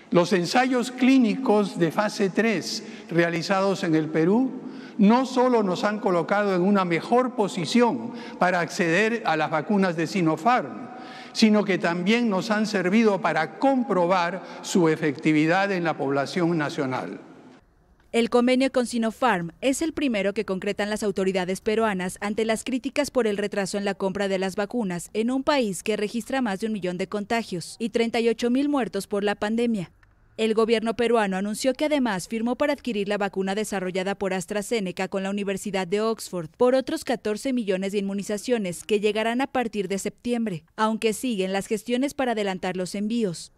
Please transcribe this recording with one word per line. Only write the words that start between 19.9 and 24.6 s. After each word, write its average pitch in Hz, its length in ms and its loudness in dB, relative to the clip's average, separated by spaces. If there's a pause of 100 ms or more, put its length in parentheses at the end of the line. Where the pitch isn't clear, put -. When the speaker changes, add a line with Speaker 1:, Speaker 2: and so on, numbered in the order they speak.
Speaker 2:
primero 214 420 0
que 214 120 -2
concretan 202 440 -2
las 214 140 -4
autoridades 190 560 0
peruanas 214 640 -2
ante 208 240 -2
las 220 180 -2
críticas 262 480 -2
por 233 160 2
el 202 80 0
retraso 202 420 -4
en 202 60 -4
la 196 120 -2
compra 196 340 -2
de 190 100 0
las 190 160 -2
vacunas 202 560 -4